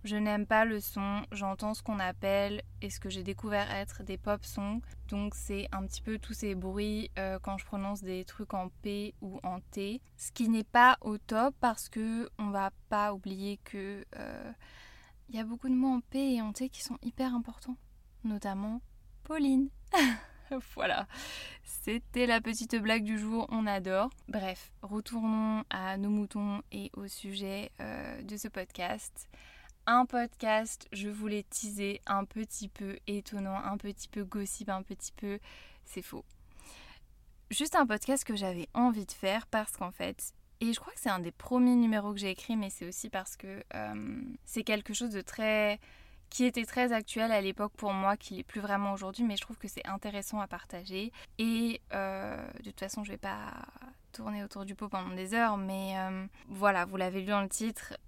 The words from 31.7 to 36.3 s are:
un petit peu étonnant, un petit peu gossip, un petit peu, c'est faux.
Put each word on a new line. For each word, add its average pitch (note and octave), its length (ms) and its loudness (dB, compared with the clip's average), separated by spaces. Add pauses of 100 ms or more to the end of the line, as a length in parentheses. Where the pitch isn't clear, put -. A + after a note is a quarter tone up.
un G3 180 2
petit G#3+ 440 -6
peu G3 280 -8 (120)
étonnant, G3 480 -2
un G3 200 -2
petit G3+ 300 -8
peu G3+ 180 -4
gossip, G3+ 440 -4
un F#3+ 140 -2
petit - 300 -10
peu, G3+ 280 -4 (440)
c'est - 180 -8
faux. - 220 -12 (1300)